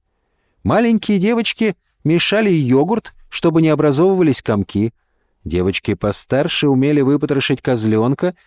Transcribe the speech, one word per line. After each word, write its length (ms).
Маленькие 560
девочки 580
мешали 460
йогурт, 640
чтобы 340
не 60
образовывались 720
комки. 500
Девочки 500
постарше 760
умели 320
выпотрошить 600
козленка, 720